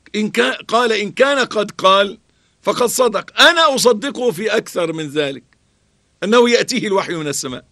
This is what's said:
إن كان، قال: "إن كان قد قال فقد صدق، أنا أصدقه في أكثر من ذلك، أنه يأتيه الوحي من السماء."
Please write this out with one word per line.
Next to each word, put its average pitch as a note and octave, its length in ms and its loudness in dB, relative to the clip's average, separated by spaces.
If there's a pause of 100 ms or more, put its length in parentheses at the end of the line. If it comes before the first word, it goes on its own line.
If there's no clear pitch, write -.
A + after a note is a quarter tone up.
(140)
إن G#3 160 -2
كان، B3 220 0
قال: A#3 400 0
"إن G3+ 200 -4
كان C#4 260 2
قد G#3+ 320 -2
قال G3 480 2 (440)
فقد A#3+ 260 0
صدق، A3 520 -2
أنا D#4+ 340 4
أصدقه A#3+ 560 0
في G#3 260 -2
أكثر F3 360 -4
من D#3 160 -8
ذلك، C#3 340 -4 (840)
أنه A#3+ 260 4
يأتيه A3+ 360 0
الوحي F#3+ 280 -2
من D#3 140 -6
السماء." C#3 440 -8